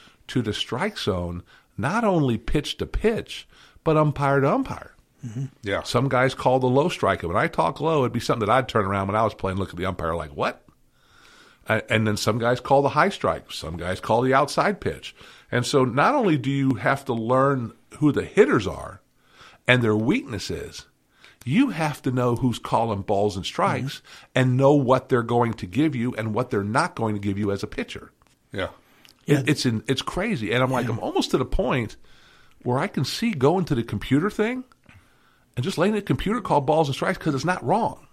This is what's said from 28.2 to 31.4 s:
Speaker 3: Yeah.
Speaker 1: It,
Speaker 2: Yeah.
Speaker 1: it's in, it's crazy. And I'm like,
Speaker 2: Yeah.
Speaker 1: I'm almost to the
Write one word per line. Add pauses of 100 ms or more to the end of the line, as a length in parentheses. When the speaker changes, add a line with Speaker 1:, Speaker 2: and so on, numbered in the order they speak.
Speaker 3:
Yeah. (560)
Speaker 1:
It,
Speaker 2:
Yeah.
Speaker 1:
it's
in,
it's
crazy.
And
I'm
like,
Speaker 2:
Yeah.
Speaker 1:
I'm
almost
to
the